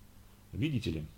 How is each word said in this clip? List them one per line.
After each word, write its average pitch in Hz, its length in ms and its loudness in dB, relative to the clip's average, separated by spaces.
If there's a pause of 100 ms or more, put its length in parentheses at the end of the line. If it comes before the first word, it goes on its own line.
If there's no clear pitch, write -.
(520)
"Видите 113 380 2
ли", — 76 140 0 (140)